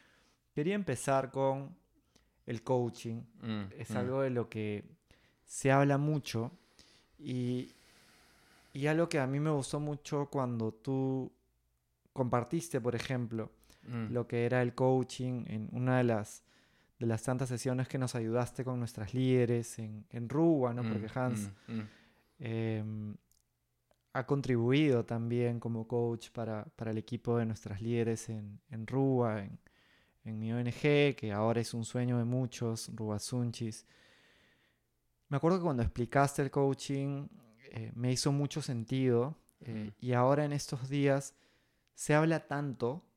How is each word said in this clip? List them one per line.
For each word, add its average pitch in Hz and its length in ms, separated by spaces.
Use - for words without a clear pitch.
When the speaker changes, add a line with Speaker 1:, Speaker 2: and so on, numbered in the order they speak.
Speaker 1:
Quería 160 220
empezar 139 560
con 135 460
el 113 160
coaching. 117 600
Speaker 2:
Mm, 110 200
Speaker 1:
Es 120 140
Speaker 2:
mm. 113 60
Speaker 1:
algo 127 260
de 135 80
lo 120 180
que 104 360
se - 280
habla 139 260
mucho 139 540
y, 127 540
y 139 140
algo 160 220
que 165 100
a 131 80
mí 135 140
me 151 100
gustó 147 300
mucho 147 500
cuando 120 420
tú 135 600
compartiste, 123 680
por 117 140
ejemplo, 113 560
Speaker 2:
Mm. 113 300
Speaker 1:
lo 120 140
que 117 180
era 123 180
el 120 120
coaching 127 760
en 107 240
una 127 260
de 127 60
las, 110 380
de 120 80
las 113 160
tantas 127 260
sesiones 127 400
que 139 100
nos 127 180
ayudaste 117 480
con 127 160
nuestras 107 340
líderes 123 640
en, 107 320
en 120 180
Ruwa, 143 460
¿no? 123 80
Speaker 2:
Mm, 113 100
Speaker 1:
Porque 107 260
Hans, 110 320
Speaker 2:
mm, 117 40
mm. 107 160
Speaker 1:
em, 110 760
ha 127 140
contribuido 131 800
también 117 560
como 113 260
coach 117 440
para, 110 340
para 113 160
el 110 60
equipo 117 400
de 113 80
nuestras 104 360
líderes 117 460
en, 104 320
en 110 160
Ruwa, 123 580
en, - 140
en 110 160
mi 113 120
O 120 60
N 120 140
G, 143 420
que 107 180
ahora 110 280
es 113 120
un 113 120
sueño 123 340
de 117 60
muchos, 120 680
Ruwa 107 280
Sunchis. 117 640
Me 143 80
acuerdo 170 220
que 170 60
cuando 131 200
explicaste 139 580
el 135 80
coaching, 139 800
eh, 113 240
me 123 160
hizo 131 220
mucho 143 300
sentido, 127 760
eh, 107 400
Speaker 2:
Mm. - 40
Speaker 1:
y 123 100
ahora 135 300
en 143 80
estos 135 360
días 139 480
se - 200
habla 156 340
tanto 143 560